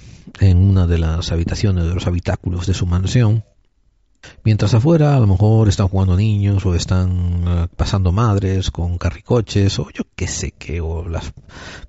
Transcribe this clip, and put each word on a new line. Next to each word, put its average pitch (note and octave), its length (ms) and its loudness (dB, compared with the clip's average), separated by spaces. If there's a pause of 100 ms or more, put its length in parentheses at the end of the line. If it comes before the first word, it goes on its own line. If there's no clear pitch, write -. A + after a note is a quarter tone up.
(400)
en F#2 180 6
una F#2+ 280 4
de E2+ 120 2
las E2 340 -2
habitaciones, F2+ 520 0
de E2+ 100 -2
los F#2 120 -4
habitáculos F2+ 600 -4
de F#2 80 0
su F#2+ 120 -2
mansión, G#2+ 580 0 (1000)
mientras G#2+ 320 2
afuera D3 420 4
a C3 40 4
lo A2 60 4
mejor G#2+ 420 4
están F#2+ 200 0
jugando F#2+ 280 0
niños G2+ 500 0
o F2+ 80 0
están, F2+ 720 -2
eh, F2 300 0
pasando F#2+ 360 0
madres G2 580 0
con F2 280 -4
carricoches G2+ 800 -2
o - 120 -8
yo - 140 -10 (100)
qué F2+ 120 -6
sé - 260 -8
qué, - 280 -8
o E2 280 -6
las - 240 -8 (560)